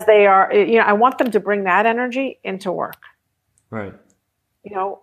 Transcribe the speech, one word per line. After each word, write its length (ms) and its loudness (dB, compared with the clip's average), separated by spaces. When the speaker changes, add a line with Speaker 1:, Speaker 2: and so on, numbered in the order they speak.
Speaker 1:
they 180 6
are, 260 4
you 280 2
know, 40 2
I 100 2
want 260 0
them 100 0
to 100 0
bring 260 -4
that 200 2
energy 580 -4
into 280 -8
work. 320 -8
Speaker 2:
Right. 240 -12
Speaker 1:
You 120 -16
know, 280 -8